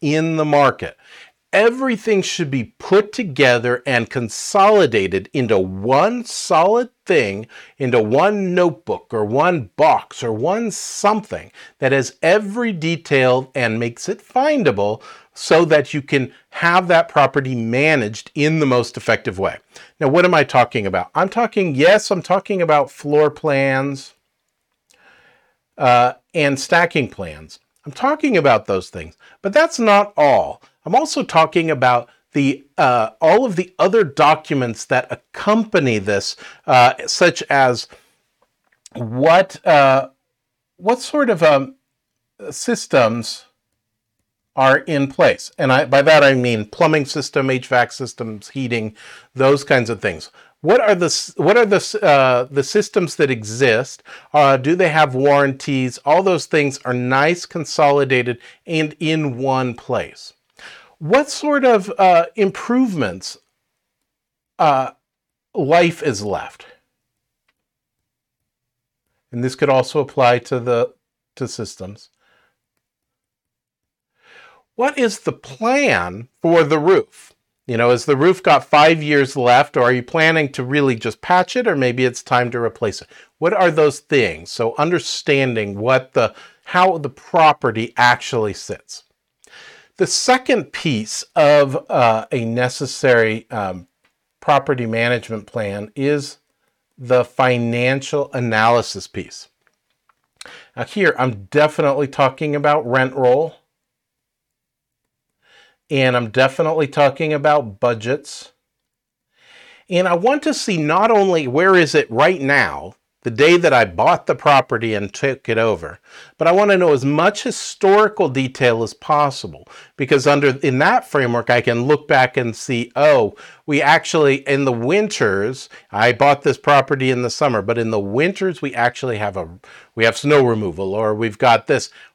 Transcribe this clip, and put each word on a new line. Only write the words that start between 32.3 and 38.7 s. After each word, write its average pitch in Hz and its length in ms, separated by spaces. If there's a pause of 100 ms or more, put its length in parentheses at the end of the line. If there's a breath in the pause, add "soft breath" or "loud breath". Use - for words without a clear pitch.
the, 139 320 (120)
uh, 120 340 (100)
all 190 240
of 202 100
the 180 240
other 196 240
documents 143 800
that 127 240
accompany 190 880
this, 98 360 (320 loud breath)
uh, 123 280 (120)
such - 360
as 131 440 (1080 soft breath)